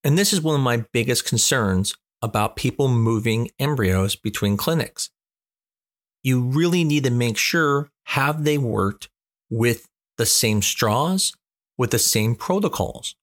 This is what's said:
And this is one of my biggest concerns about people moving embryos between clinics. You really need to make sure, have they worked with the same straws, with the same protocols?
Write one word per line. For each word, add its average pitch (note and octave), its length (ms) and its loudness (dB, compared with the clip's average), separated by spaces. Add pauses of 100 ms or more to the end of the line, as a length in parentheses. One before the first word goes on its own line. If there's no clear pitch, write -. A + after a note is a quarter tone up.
And D3 160 2
this G3+ 140 2
is F#3 80 0
one D#3 160 0
of C#3 40 2
my A#2+ 180 2 (140)
biggest A#2+ 320 0
concerns G2+ 680 0 (280)
about G#2+ 320 -2
people C3+ 320 -2
moving A2+ 720 0
embryos G2+ 560 0
between G#2 400 -2
clinics. - 540 -4 (1120)
You B2+ 200 2
really E3 420 0
need D3 200 0
to B2+ 60 2
make A#2+ 280 0
sure, D3 520 0 (180)
have D3 360 -2
they D3+ 140 2
worked G#2 500 -2 (400)
with A#2 400 -2 (300)
the A2+ 80 0
same G#2+ 340 2
straws, C#3 760 0 (440)
with B2 140 0
the A#2 60 0
same A2+ 360 0
protocols? - 880 -4